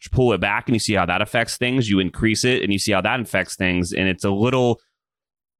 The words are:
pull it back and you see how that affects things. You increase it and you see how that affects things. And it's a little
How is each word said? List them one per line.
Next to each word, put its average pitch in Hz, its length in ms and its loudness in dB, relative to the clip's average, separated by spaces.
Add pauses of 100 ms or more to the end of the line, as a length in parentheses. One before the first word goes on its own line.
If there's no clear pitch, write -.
(120)
pull 127 220 4
it 92 60 -2
back 104 280 -2
and 123 80 2
you - 20 0
see 107 160 -2
how 92 100 2
that 87 160 0
affects 117 360 -2
things. 123 340 0
You 98 80 4
increase 101 460 0
it 127 180 2
and 98 100 0
you 98 60 0
see 104 140 0
how 95 80 2
that 107 180 -2
affects 98 380 -4
things. 90 360 0
And 95 160 0
it's 90 140 -2
a 101 80 0
little 120 500 2 (800)